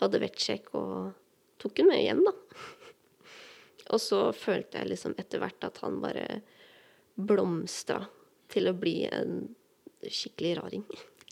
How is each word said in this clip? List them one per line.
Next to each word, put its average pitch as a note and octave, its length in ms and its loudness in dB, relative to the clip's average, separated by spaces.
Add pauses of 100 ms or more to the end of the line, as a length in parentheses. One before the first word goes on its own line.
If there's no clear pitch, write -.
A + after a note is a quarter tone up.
hadde G3 240 4
vettsjekk, - 500 -4
og - 880 -8
tok - 160 -4
den D#4+ 80 10
med E4 160 8
hjem, A2+ 240 6
da. G4 80 2 (800)
<laughs> - 800 -14
Og A3+ 80 4
så G3 180 4 (140)
følte - 460 -2
jeg - 100 -2
liksom - 320 -4
etter - 160 -4
hvert - 320 -6
at - 140 -18
han - 180 -2
bare - 240 -4 (880)
blomstra F#3 880 0 (480)
til F#3 160 2
å F#3 80 2
bli F3 220 0 (100)
en - 380 -2 (580)
skikkelig - 560 -4
raring. G3+ 300 -8 (420)